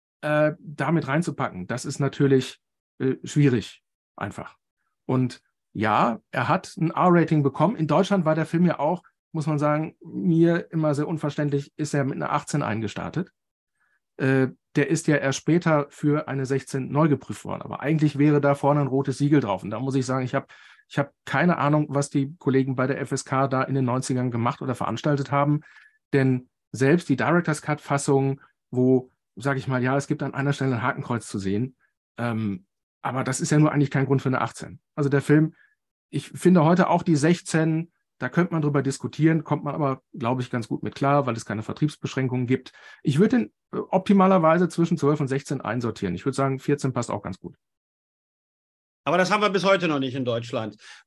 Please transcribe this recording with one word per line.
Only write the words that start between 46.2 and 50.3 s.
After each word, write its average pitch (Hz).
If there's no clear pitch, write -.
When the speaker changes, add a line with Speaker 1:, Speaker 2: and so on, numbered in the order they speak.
Speaker 1:
würde 131
sagen, 135
vierzehn 143
passt 120
auch 101
ganz -
gut. -
Speaker 2:
Aber 160
das 185
haben 208
wir 208
bis 190
heute 190
noch 147
nicht 135
in 135
Deutschland. 117